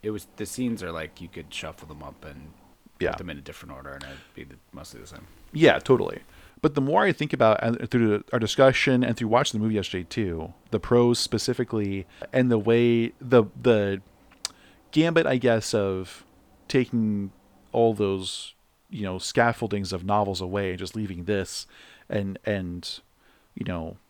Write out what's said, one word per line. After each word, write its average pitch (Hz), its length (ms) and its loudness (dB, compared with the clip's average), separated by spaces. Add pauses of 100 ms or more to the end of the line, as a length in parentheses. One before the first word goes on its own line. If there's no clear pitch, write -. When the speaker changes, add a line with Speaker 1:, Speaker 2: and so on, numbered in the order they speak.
Speaker 1:
It 110 80 -4
was, 104 160 -8 (100)
the 104 100 -8
scenes 117 360 -4
are 85 100 -8
like, 80 280 -10
you 87 80 -14
could 78 240 -16
shuffle 78 360 -12
them 73 140 -16
up 69 220 -18
and 73 280 -18 (480)
Speaker 2:
Yeah. 85 100 0
Speaker 1:
put - 80 -8
them 90 120 -12
in 76 80 -10
a 71 40 -16
different 71 320 -16
order 67 160 -16
and 69 140 -14
it'd 69 120 -16 (180)
be - 100 -16
the, 131 120 -20 (160)
mostly - 280 -18
the - 60 -20
same. - 200 -20 (260)
Speaker 2:
Yeah, 151 260 6
totally. 113 420 2 (400)
But 143 140 2
the 143 60 2
more 160 240 2
I 185 80 2
think 151 200 -4
about, 113 300 4
and 117 260 -2
through 110 440 2
our 123 80 0
discussion 127 640 4
and 117 120 -2
through 117 120 -4
watching 117 320 2
the - 20 0
movie 110 140 0
yesterday 92 320 -4
too, 85 460 -4 (180)
the 110 80 0
prose 120 400 4
specifically, 104 840 -2 (280)
and 127 180 2
the 117 80 4
way, 117 600 4
the, 120 240 6 (180)
the 101 400 2 (880)
gambit, 165 340 4
I 131 120 2
guess, 117 360 2
of 98 520 -2 (420)
taking 107 640 0 (400)
all 113 240 2
those, 98 600 -4 (360)
you 104 140 -8
know, 92 140 -6
scaffoldings 104 720 -2
of 87 120 -6
novels 98 360 0
away 95 300 -4
and 90 100 -8
just 95 160 -10
leaving 92 300 -8
this 98 420 -4 (420)
and, 98 340 -4
and, 90 540 -6 (560)
you - 100 -8
know 87 320 -6 (140)